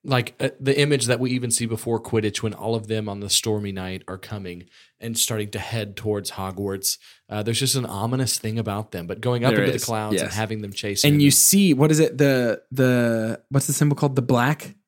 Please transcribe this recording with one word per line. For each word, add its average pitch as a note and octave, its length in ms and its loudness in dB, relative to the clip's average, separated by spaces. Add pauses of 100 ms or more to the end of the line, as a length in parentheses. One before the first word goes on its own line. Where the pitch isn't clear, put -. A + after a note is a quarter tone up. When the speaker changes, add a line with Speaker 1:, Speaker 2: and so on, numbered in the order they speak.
Speaker 1:
like, B2+ 360 0
uh, B2+ 100 0 (100)
the C#3 180 2
image C#3+ 280 2
that A#2+ 140 2
we B2+ 120 0
even B2 180 -2
see - 160 -2
before A2+ 340 -2
Quidditch G#2+ 420 -2
when G#2+ 120 -4
all A2+ 200 -4
of G#2+ 140 -6
them G#2+ 200 -4
on G2+ 120 -8
the G2 100 -8
stormy G#2 420 0
night F#2 360 -8
are F#2+ 100 -10
coming F2+ 460 -12 (360)
and A#2 160 -8
starting G#2+ 340 -2
to G#2+ 100 -8
head G#2 360 -6
towards G#2 360 -4
Hogwarts. F#2+ 680 -4 (300)
Uh, G#2 140 -4
there's A2 180 -2
just C3 160 0
an B2+ 100 -2
ominous A#2 520 -2
thing A2 200 -4
about G#2+ 340 -4
them, E2+ 140 -8
but F#2+ 140 -8
going A#2+ 240 0
up B2 100 4
Speaker 2:
There G2+ 100 4
Speaker 1:
into E2+ 120 0
Speaker 2:
is. - 60 -4
Speaker 1:
the - 40 -4
clouds G#2+ 340 -2
and - 80 -2
Speaker 2:
Yes. F2+ 60 -8
Speaker 1:
having G#2+ 260 -4
them G2+ 120 -10
chase G2+ 320 -2
Speaker 2:
And D3 100 6
Speaker 1:
him D3 60 6
Speaker 2:
you C#3+ 60 8
Speaker 1:
and C#3 80 6
Speaker 2:
see, F#3+ 400 6
what D3+ 160 4
is D3+ 100 4
it? D3+ 180 2
The, C3 440 2 (100)
the, A#2+ 680 2 (100)
what's C#3 180 0
the D3+ 40 -2
symbol D3 240 2
called? C#3 200 0
The C3 60 2
black? B2 520 0 (140)